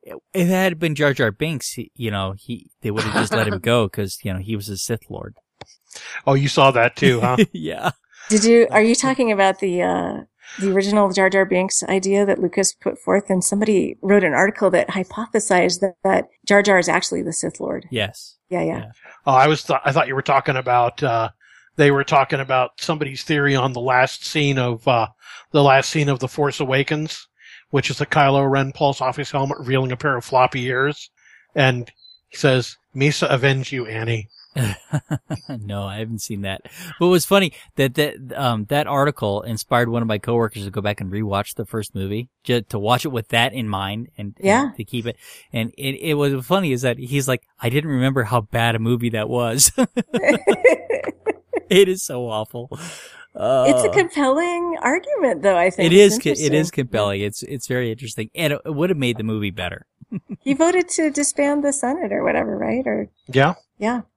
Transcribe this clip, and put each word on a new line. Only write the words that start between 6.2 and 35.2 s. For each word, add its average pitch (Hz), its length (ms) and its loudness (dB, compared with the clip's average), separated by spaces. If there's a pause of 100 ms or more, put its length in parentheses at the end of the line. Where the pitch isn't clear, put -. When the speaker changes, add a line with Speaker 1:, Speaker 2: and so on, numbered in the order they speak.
Speaker 2:
Oh, 139 80 4
you 139 120 2
saw 135 240 6
that 120 240 2
too, 127 260 4
huh? 123 240 2
Speaker 1:
<laughs> - 80 -20
Yeah. 160 380 -6 (380)
Speaker 3:
Did 214 140 2
you, 233 260 6
are 214 140 4
you 233 100 4
talking 262 380 0
about 190 280 2
the, 180 220 -2
uh, 180 360 -2 (420)
the 196 120 0
original 196 400 2
Jar 190 200 2
Jar 196 140 4
Binks 190 400 -2
idea 196 380 2
that 302 160 2
Lucas 190 340 0
put - 260 -6
forth? 190 320 0
And 180 120 0
somebody 202 600 0
wrote 196 200 4
an 156 100 0
article 196 380 2
that - 180 2
hypothesized 185 920 -2
that, 190 240 -2
that 190 240 0 (180)
Jar 202 160 4
Jar 196 160 4
is 175 120 2
actually 180 340 -2
the 165 100 -6
Sith - 260 -6
Lord. - 300 -8
Speaker 1:
Yes. 107 480 -8 (120)
Speaker 3:
Yeah, 175 120 -4
yeah. 165 160 -4
Speaker 1:
Yeah. 110 140 -12 (340)
Speaker 2:
Oh, 135 80 2
I 131 140 6
was, 151 160 0
th-, 135 200 -2
I 139 80 0
thought 156 160 2
you 131 60 -6
were 135 80 -2
talking 139 340 0
about, 123 460 0
uh, 117 280 0 (480)
they 143 120 6
were 139 140 2
talking 139 380 2
about 127 380 -2
somebody's 147 440 -6
theory 143 320 2
on 131 180 0
the 123 80 -6
last 127 420 2
scene 139 360 0
of, 123 280 -2
uh, 117 200 4 (440)
the 147 120 6
last 135 260 6
scene 147 200 0
of 131 100 -2
The 127 80 -4
Force 143 320 -4
Awakens, 147 680 -2 (440)
which 139 180 0
is 135 80 -6
the 147 80 -2
Kylo 139 440 2
Ren 135 220 0
pulls 139 300 -2
off 131 160 -2
his 143 140 -8
helmet, 139 280 -2
revealing 131 320 -2
a 123 60 -6
pair 139 180 -2
of 120 80 -6
floppy 127 420 2
ears, 131 440 -4 (460)
and 127 360 2 (380)
he - 80 -20
says, 131 400 0 (180)
"Misa 143 340 0
avenge 135 440 0
you, 123 140 -6
Annie." 110 420 -6 (260)
Speaker 1:
<laughs> 120 140 -4 (800)